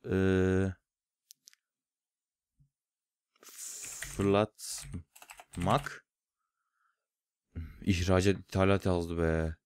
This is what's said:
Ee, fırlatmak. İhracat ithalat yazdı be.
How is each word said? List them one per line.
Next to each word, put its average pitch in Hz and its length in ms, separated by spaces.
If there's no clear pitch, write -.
Ee, 92 600
fırlatmak. - 2750
İhracat 92 580
ithalat 95 460
yazdı 85 320
be. 80 380